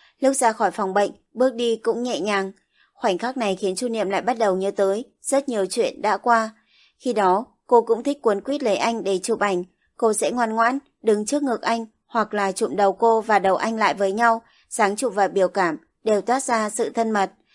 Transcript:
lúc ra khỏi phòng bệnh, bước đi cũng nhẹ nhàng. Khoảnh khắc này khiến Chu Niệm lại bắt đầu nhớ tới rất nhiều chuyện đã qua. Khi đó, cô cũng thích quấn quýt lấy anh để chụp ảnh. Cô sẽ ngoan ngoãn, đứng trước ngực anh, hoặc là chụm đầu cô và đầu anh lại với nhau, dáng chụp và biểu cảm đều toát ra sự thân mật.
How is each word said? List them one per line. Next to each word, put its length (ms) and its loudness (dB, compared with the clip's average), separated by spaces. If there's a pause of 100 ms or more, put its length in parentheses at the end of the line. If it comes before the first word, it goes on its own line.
(200)
lúc 160 2
ra 180 2
khỏi 180 0
phòng 220 -4
bệnh, 180 2 (220)
bước 200 2
đi 220 -2
cũng 280 -2
nhẹ 160 -4
nhàng. 320 -2 (420)
Khoảnh 240 0
khắc 200 -6
này 180 0
khiến 200 -2
Chu 120 -4
Niệm 220 -2
lại 120 -2
bắt 160 -2
đầu 180 2
nhớ 160 -2
tới 340 0 (160)
rất 280 -2
nhiều 160 -2
chuyện 360 -4
đã 160 0
qua. 380 2 (420)
Khi 160 -4
đó, 320 2 (220)
cô 140 6
cũng 220 0
thích 180 -2
quấn 200 0
quýt 220 -4
lấy 140 0
anh 260 -2
để 200 0
chụp 160 -2
ảnh. 240 0 (340)
Cô 160 2
sẽ 180 -2
ngoan 240 -2
ngoãn, 240 0 (220)
đứng 240 2
trước 180 -2
ngực 180 -2
anh, 240 -2 (220)
hoặc 260 -2
là 180 -2
chụm 240 -4
đầu 180 4
cô 280 2
và 180 2
đầu 160 2
anh 200 -2
lại 180 2
với 180 0
nhau, 300 2 (280)
dáng 260 0
chụp 200 -4
và 120 2
biểu 200 2
cảm 300 -2 (260)
đều 180 2
toát 220 -2
ra 260 -2
sự 200 -4
thân 220 -2
mật. 200 0 (240)